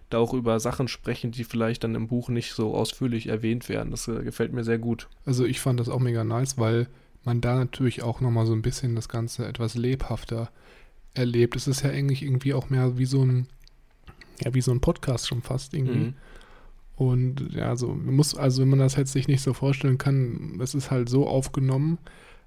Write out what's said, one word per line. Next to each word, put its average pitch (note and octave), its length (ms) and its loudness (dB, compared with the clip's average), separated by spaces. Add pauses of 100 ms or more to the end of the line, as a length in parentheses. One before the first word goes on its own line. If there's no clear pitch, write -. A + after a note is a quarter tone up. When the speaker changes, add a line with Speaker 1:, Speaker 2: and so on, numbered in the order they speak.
Speaker 1:
da A#2 80 0
auch A#2 160 4
über A#2 260 2
Sachen B2 280 -2
sprechen, - 440 -6
die A#2+ 140 -6
vielleicht A#2 380 -2
dann A2+ 120 -2
im A2+ 120 -4
Buch A#2+ 220 -2
nicht A#2+ 240 -4
so A2 220 0
ausführlich A2+ 520 -2
erwähnt A2+ 420 -2
werden. A2 220 -4
Das, - 160 -8
äh, A2+ 160 -4
gefällt A#2 300 -4
mir B2 100 -4
sehr A#2 140 2
gut. A#2 300 -4 (180)
Speaker 2:
Also B2+ 200 2
ich - 160 -2
fand B2 180 2
das A#2+ 100 -2
auch C3+ 100 -2
mega A#2 240 0
nice, A2+ 340 -2
weil A2+ 300 2 (360)
man A#2+ 160 0
da B2 160 2
natürlich B2+ 480 0
auch A#2 160 -2
noch B2+ 120 2
mal A2+ 140 4
so A2+ 80 2
ein A2 80 0
bisschen B2 340 -2
das A2 120 -4
Ganze A#2 400 -4
etwas A2 280 -4
lebhafter A#2+ 760 -2 (640)
erlebt. A#2+ 420 2
Es C3 120 -6
ist C3+ 160 0
ja C#3 60 2
eigentlich C#3 320 0
irgendwie C#3 320 0
auch C3 160 -2
mehr B2+ 280 2
wie B2+ 80 2
so C3+ 180 4
ein, B2+ 240 2 (920)
ja, B2+ 120 -2
wie C3 80 4
so B2 100 2
ein B2 100 2
Podcast - 460 -2
schon A#2+ 140 -4
fast - 320 -6
irgendwie. B2+ 340 0
Speaker 1:
Mhm. C3 60 -6 (840)
Speaker 2:
Und B2+ 580 0
ja, A#2 220 -2
so, B2 120 -2
man - 280 -2
muss, D3+ 200 4
also C3 260 2
wenn C3 80 4
man C#3 100 6
das C3+ 160 4
jetzt C#3 180 0
sich C3 140 0
nicht C#3 140 4
so C3 120 0
vorstellen C3+ 440 2
kann, C3+ 640 -2
es B2+ 140 -4
ist C3+ 160 -4
halt B2 180 0
so C3+ 180 4
aufgenommen, C3+ 720 0 (500)